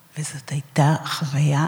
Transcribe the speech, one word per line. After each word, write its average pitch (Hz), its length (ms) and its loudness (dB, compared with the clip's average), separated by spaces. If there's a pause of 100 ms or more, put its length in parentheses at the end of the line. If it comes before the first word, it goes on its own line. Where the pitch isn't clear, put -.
(180)
וזאת 151 320 -10
הייתה 147 460 2 (100)
חוויה 143 640 0